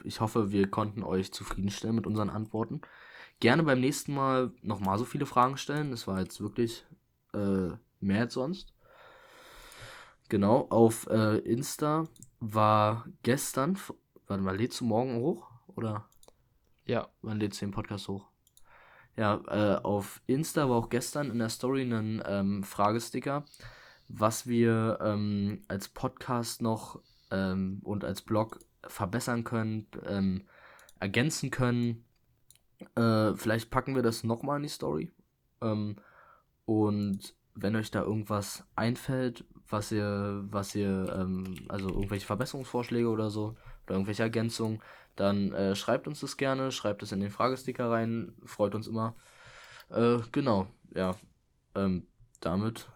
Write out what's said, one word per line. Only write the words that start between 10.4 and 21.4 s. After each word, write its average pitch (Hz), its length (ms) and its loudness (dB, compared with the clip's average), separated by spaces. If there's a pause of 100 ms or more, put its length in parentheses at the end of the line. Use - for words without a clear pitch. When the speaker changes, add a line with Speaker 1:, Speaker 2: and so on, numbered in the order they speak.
Speaker 1:
auf, 113 380 8
äh, 110 320 4
Insta 151 680 0 (320)
war 107 680 4 (180)
gestern, 139 500 2
f-, - 200 -8 (340)
warte 98 140 -2
mal, 95 160 0
lädst 120 240 -2
du 127 40 0
morgen 117 320 2
hoch, 139 340 -2 (240)
oder? 107 320 -4 (800)
Speaker 2:
Ja. 117 240 -2 (120)
Speaker 1:
Wann 107 180 -4
lädst 101 220 -4
du 104 40 -4
den 101 80 -4
Podcast 104 340 -6
hoch? 98 200 -8 (880)
Ja, 104 320 2
äh, 104 360 4
auf 101 420 -2
Insta 143 440 2
war 120 80 6
auch 117 120 0
gestern 135 400 -2
in 110 100 -4
der 110 100 0